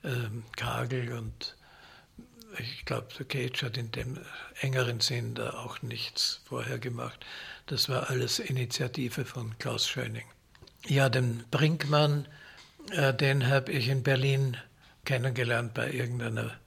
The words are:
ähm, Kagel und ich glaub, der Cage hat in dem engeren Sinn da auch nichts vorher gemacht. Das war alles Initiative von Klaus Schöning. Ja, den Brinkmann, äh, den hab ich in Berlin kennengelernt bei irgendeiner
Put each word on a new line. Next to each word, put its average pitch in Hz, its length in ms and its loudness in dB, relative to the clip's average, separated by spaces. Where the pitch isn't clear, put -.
ähm, 120 400 -4
Kagel 120 560 -2
und 113 440 -8
ich 117 260 -8
glaub, 117 300 -4
der 139 120 -10
Cage 127 380 -4
hat 117 120 -6
in 117 140 -6
dem 120 280 -6
engeren 123 400 2
Sinn 117 340 0
da 113 200 -4
auch - 280 -8
nichts - 640 -2
vorher 120 340 -4
gemacht. 120 460 -6
Das - 220 0
war 131 220 0
alles 123 280 0
Initiative 127 880 -2
von 113 340 -6
Klaus 113 300 -2
Schöning. 117 380 -4
Ja, 135 220 6
den 120 420 2
Brinkmann, 147 760 4
äh, 135 240 4
den 135 340 4
hab 135 200 4
ich 120 200 0
in 135 140 2
Berlin 135 540 4
kennengelernt 120 720 0
bei 120 160 -2
irgendeiner 120 600 -2